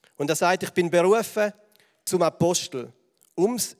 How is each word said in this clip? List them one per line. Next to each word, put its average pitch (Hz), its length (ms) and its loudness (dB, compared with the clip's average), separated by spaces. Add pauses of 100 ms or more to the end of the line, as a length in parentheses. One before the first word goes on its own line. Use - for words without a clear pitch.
(180)
Und 147 120 -2
er 156 60 2
sagt, 185 260 2
„Ich 190 100 -8
bin 175 200 0
berufen 208 600 2 (540)
zum 180 160 0
Apostel, 156 720 -2 (420)
ums 214 440 -2